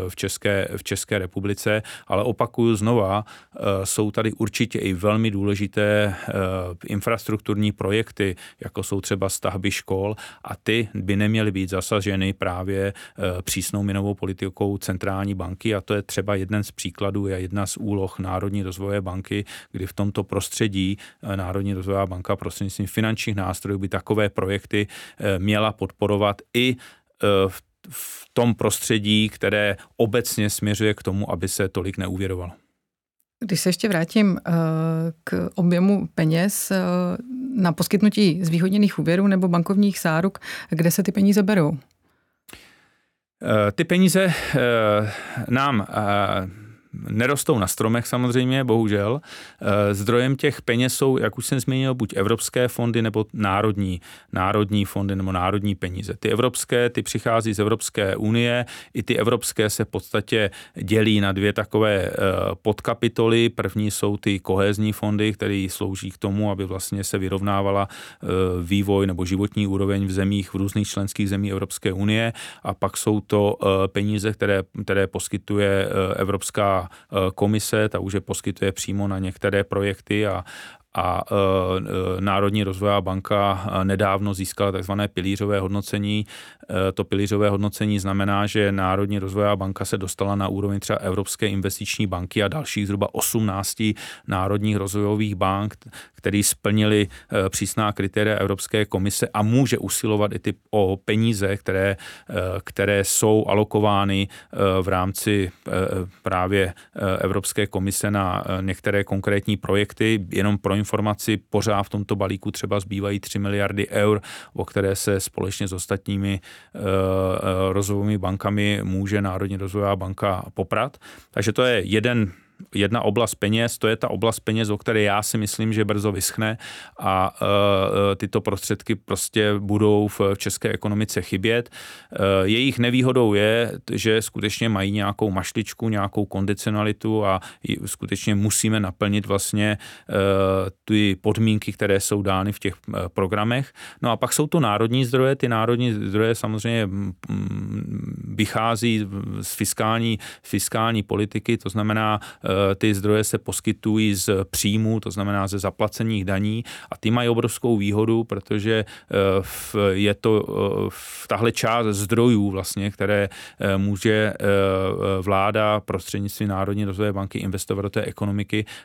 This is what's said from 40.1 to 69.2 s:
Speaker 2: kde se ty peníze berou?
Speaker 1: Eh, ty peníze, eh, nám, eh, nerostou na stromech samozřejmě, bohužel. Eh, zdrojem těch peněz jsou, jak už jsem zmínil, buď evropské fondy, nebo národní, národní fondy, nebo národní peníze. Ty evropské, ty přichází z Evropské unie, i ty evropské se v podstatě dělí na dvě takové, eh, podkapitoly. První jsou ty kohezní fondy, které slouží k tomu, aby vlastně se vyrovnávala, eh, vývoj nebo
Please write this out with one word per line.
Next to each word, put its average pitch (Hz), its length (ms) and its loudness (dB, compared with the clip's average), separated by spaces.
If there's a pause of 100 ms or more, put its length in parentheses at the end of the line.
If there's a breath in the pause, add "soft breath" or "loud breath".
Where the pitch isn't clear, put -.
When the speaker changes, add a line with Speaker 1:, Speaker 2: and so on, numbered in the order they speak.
Speaker 2:
kde 165 200 2
se 196 120 2
ty 185 100 0
peníze 202 300 6
berou? 170 360 4 (1600 soft breath)
Speaker 1:
Eh, 104 300 4
ty 170 120 0
peníze, 180 480 4 (220 loud breath)
eh, 110 580 4 (360 loud breath)
nám, 127 420 2
eh, 101 800 0 (400 loud breath)
nerostou 127 500 2
na 98 80 2
stromech 113 400 0
samozřejmě, 127 580 2
bohužel. 110 560 2
Eh, 104 760 0
zdrojem 120 420 2
těch 139 260 -2
peněz 120 320 2
jsou, 131 240 2
jak 113 200 -2
už 120 80 -6
jsem 135 140 0
zmínil, 131 340 0
buď 117 220 -4
evropské 113 520 0
fondy, 120 340 0
nebo 107 300 0
národní, 101 680 0 (320 loud breath)
národní 101 520 0
fondy, 98 320 -2
nebo 95 160 -2
národní 98 420 0
peníze. 92 460 -6
Ty 107 100 -2
evropské, 120 600 0
ty - 120 -2
přichází 113 520 0
z 90 40 -2
Evropské 107 580 0
unie, 120 500 0 (280 loud breath)
i 117 80 -2
ty 113 160 0
evropské 110 520 0
se - 140 -2
v - 40 -4
podstatě 107 640 -2 (320 loud breath)
dělí 107 380 4
na 98 120 2
dvě 98 200 2
takové, 107 500 2
eh, 95 100 -2 (500)
podkapitoly. 117 840 2
První 107 420 -2
jsou 104 260 -2
ty 101 240 -2
kohezní 101 520 0
fondy, 107 400 0
které 101 380 -2
slouží 98 400 -6
k - 80 -16
tomu, 104 320 0
aby 98 140 -4
vlastně 95 400 -6
se - 140 -4
vyrovnávala, 98 680 0
eh, - 380 -16 (360)
vývoj 98 440 2
nebo 92 180 -2